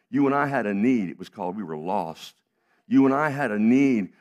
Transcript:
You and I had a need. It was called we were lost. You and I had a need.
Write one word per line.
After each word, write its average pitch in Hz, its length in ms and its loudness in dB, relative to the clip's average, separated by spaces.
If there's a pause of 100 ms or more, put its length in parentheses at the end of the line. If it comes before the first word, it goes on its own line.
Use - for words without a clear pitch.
You 139 180 0
and 135 80 2
I 143 120 0
had 135 200 -2
a 101 80 -2
need. 107 360 0
It - 80 -14
was 92 100 -14
called 90 260 -8
we 107 80 -10
were 80 140 -10
lost. 82 580 -8 (520)
You 131 180 4
and 135 100 4
I 151 140 0
had 139 220 -4
a 104 80 -4
need. 117 640 2